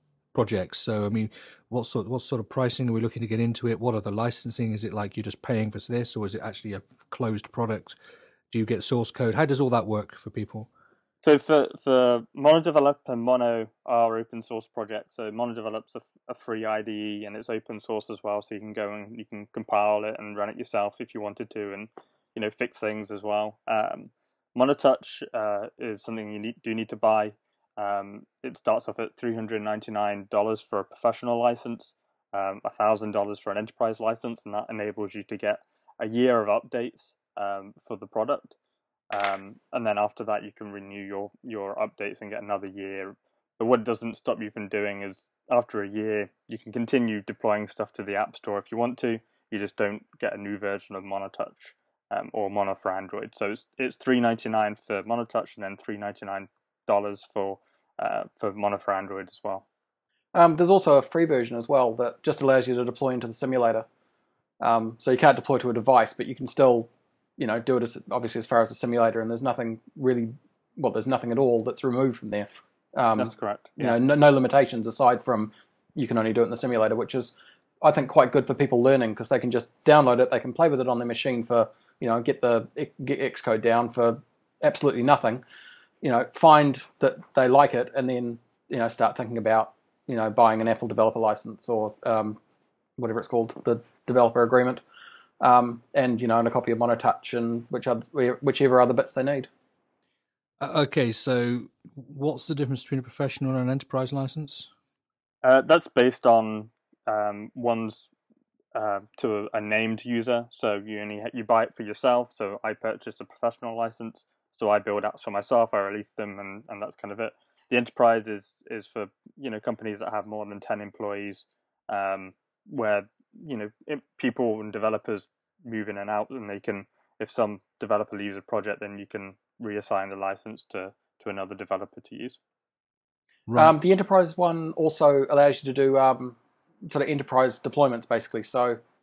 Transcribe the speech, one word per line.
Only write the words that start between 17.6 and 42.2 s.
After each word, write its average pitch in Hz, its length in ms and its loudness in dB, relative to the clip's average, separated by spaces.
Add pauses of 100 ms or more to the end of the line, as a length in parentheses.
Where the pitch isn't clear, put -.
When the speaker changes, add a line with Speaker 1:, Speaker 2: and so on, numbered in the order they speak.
Speaker 2:
source 107 300 -6
as 107 140 -12
well. 104 180 -4
So 110 140 -14
you 101 40 -10
can 107 140 -14
go 104 180 -6
and 104 240 -14
you 113 80 -14
can 104 300 -16
compile 107 500 0
it 107 140 -6
and 107 180 -12
run 104 140 -4
it - 80 -14
yourself 104 420 -4
if 120 140 -12
you 110 80 -10
wanted 104 300 -10
to, 104 220 -8
and, 104 160 -14 (460)
you 120 60 -6
know, 107 80 -2
fix - 300 -8
things 107 320 -6
as 104 120 -12
well. 104 440 -4
Um, - 420 -4 (480)
Monotouch, - 640 2 (120)
uh, 107 340 -4 (100)
is 110 260 -10
something 110 300 -10
you 107 60 -10
need, 110 220 -10
do 113 120 -6
need 110 160 -6
to 117 80 -10
buy. 107 360 2 (440)
Um, 101 480 -6 (180)
it 127 140 -12
starts - 320 -2
off 104 100 -10
at 110 160 -8
three 117 200 -4
hundred 110 260 -6
ninety-nine 104 680 -4
dollars 107 300 0
for - 200 -4
a 98 40 -4
professional 120 560 -2
license, 120 540 -2 (400)
um, 98 320 -6
a 104 40 -4
thousand 107 420 0
dollars 101 280 -4
for - 120 -8
an 101 60 -4
enterprise 110 420 -4
license, 117 440 -4
and 104 120 -14
that 107 140 -4
enables 104 460 -8
you 101 80 -12
to 107 140 -12
get 104 220 -4 (400)
a 113 80 -6
year 120 340 2
of 104 220 0
updates, - 500 -10 (240)
um, 101 420 -8
for - 160 -14
the 98 120 -16
product. 117 480 -4 (580)
Um, 98 440 -4 (160)
and 120 120 -4
then 104 120 -2
after 104 260 -2
that, 104 200 -4
you 104 120 -14
can 104 160 -14
renew 101 340 -14
your, 101 260 -10 (120)
your 101 320 -8
updates 104 460 -8